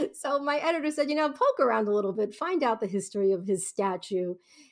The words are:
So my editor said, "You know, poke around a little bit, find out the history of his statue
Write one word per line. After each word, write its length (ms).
So 260
my 180
editor 340
said, 180
"You 60
know, 160
poke 280
around 280
a 60
little 200
bit, 220
find 280
out 160
the 80
history 440
of 160
his 200
statue 680